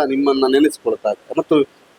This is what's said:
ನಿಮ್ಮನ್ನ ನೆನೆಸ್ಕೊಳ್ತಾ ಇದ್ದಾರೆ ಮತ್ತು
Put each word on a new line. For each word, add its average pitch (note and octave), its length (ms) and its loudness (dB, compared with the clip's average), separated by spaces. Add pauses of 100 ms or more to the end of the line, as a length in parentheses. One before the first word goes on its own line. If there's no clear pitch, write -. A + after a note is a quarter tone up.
ನಿಮ್ಮನ್ನ C3+ 440 0
ನೆನೆಸ್ಕೊಳ್ತಾ C3 580 0
ಇದ್ದಾರೆ - 300 -8
ಮತ್ತು D#3 200 0 (400)